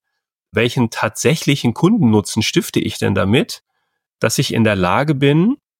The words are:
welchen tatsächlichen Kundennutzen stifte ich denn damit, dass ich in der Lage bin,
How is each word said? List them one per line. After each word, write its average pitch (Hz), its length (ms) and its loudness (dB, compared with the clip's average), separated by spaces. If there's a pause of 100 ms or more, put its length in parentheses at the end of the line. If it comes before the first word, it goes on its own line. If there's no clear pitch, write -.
(500)
welchen 120 380 0
tatsächlichen 135 840 -2
Kundennutzen 120 680 2
stifte - 380 -2
ich - 180 -6
denn 107 160 -2
damit, 104 480 0 (560)
dass - 200 -2
ich - 160 -2
in 110 100 2
der 107 120 2
Lage 104 380 0
bin, 151 420 2 (240)